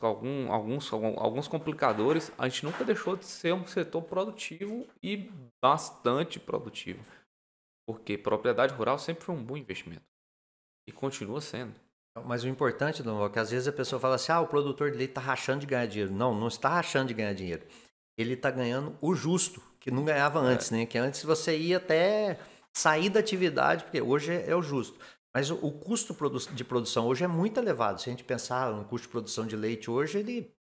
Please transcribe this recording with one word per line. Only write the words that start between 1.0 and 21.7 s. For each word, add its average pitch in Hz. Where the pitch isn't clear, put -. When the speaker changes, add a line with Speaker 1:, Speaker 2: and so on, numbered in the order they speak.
Speaker 1:
alguns 117
complicadores, 151
a 131
gente -
nunca 175
deixou 196
de -
ser -
um 185
setor 165
produtivo 202
e 196
bastante 143
produtivo. -
Porque 104
propriedade 120
rural 123
sempre 165
foi 180
um 135
bom 123
investimento. 92
E 107
continua 135
sendo. 117
Speaker 2:
Mas 120
o 127
importante, 143
Dom, 107
é 104
que 104
às 110
vezes 127
a 143
pessoa 131
fala 131
assim, 139
"Ah, 170
o 160
produtor 147
de 127
leite 131
tá 135
rachando 131
de 143
ganhar 123
dinheiro." 101
Não, 113
não 110
está 123
rachando 143
de 117
ganhar 107
dinheiro. 90
Ele 117
tá 135
ganhando 127
o 180
justo, 160
que -
não 131
ganhava 147
Speaker 1:
É. -
Speaker 2:
antes, 127
né? 113
Que 117
antes 135
você 156
ia 170